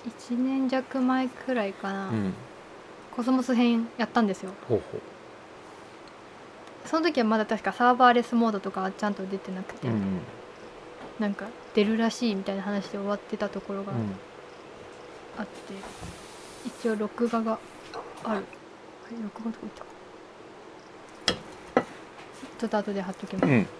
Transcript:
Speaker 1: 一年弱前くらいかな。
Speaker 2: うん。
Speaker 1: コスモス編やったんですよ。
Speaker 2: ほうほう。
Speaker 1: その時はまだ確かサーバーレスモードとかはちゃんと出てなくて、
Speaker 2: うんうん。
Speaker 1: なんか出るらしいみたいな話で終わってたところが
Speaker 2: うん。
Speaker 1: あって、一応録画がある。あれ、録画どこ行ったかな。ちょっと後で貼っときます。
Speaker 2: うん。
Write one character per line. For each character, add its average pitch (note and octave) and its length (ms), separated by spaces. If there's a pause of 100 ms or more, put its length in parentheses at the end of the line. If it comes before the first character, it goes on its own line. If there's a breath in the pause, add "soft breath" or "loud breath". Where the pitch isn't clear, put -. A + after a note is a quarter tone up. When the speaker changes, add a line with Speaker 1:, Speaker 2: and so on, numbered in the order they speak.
Speaker 1:
一 - 260
年 C4 360
弱 C4 320
前 C4 280
く B3+ 260
ら A3+ 120
い G3 80
か G3 180
な。 G3 180
Speaker 2:
う - 40
ん。 G2 200 (840)
Speaker 1:
コ A#3+ 80
ス B3 80
モ C4 100
ス B3+ 120
編 A#3 340 (100)
や A3+ 80
っ - 40
た A#3+ 120
ん A3 60
で F#3+ 60
す - 100
よ。 F#3+ 80 (160)
Speaker 2:
ほ A#2+ 80
う F#2+ 60 (100)
ほ - 60
う。 - 40 (1800)
Speaker 1:
そ D#4+ 140
の D#4+ 60
時 D4+ 160
は A3+ 40
ま G#3+ 120
だ G#3+ 80
確 G#3+ 180
か G3 80
サ B3 220
ー - 20
バ B3 160
ー - 20
レ A#3+ 100
ス A#3+ 120
モ A#3 140
ー - 20
ド G3+ 80
と G3 100
か F#3+ 120
は F#3+ 100
ち - 120
ゃ G#3 60
ん G3+ 40
と F#3+ 120
出 G3 120
て F#3+ 140
な F#3 120
く - 120
て、 - 120
Speaker 2:
う A#2+ 40
ん - 20
う A2 40
ん。 G2+ 40 (1160)
Speaker 1:
な G#3+ 80
ん G3+ 60
か G3 120 (280)
出 G#3 120
る A3 120
ら A3+ 120
し A#3 220
い G3+ 40
み F#3+ 80
た G3 100
い G3 40
な G3 60
話 G3+ 260
で G#3 80
終 G3+ 100
わ G3+ 80
っ G3+ 40
て - 180
た G3+ 100
と G3 140
こ G3+ 120
ろ G3 100
が G3+ 100
Speaker 2:
う - 20
ん。 A2 180 (1200)
Speaker 1:
あ A3 60
っ - 20
て、 - 280 (920)
一 - 240
応 A3 60
録 G#3+ 340
画 A3+ 120
が A3 160 (680)
あ A2+ 120
る。 G2 80 (640)
あ - 20
れ、 A3+ 140
録 G#3+ 200
画 A3+ 80
ど A3 60
こ - 60
行 G#3+ 40
っ - 60
た - 100
か - 40 (1900)
な。 - 60 (760)
ち - 60
ょ - 20
っ - 20
と G#3+ 80
後 G#3 160
で G3 80
貼 F#3+ 100
っ - 40
と G3+ 120
き - 80
ま F#3+ 60
す。 - 60
Speaker 2:
う C#3 80
ん。 G2+ 120 (120)